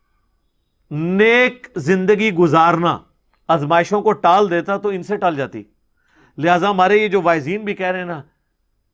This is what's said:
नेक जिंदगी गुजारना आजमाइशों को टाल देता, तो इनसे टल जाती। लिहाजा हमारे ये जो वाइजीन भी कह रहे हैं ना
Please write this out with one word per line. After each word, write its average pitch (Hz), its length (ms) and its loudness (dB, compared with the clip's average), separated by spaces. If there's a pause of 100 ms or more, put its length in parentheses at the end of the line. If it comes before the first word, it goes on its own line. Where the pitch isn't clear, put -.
(920)
नेक 214 840 0
जिंदगी 190 520 0
गुजारना 170 760 2 (440)
आजमाइशों 170 520 0
को 214 100 2
टाल 196 360 2
देता, 175 300 -4
तो 202 140 -4
इनसे 190 240 -8
टल 180 200 -2
जाती। 117 300 -8 (720)
लिहाजा 175 300 0
हमारे 196 320 2
ये 214 80 0
जो 190 140 0
वाइजीन 165 420 -2
भी 208 100 -6
कह 185 160 -6
रहे 185 100 -6
हैं 180 80 -10
ना 165 160 -12 (680)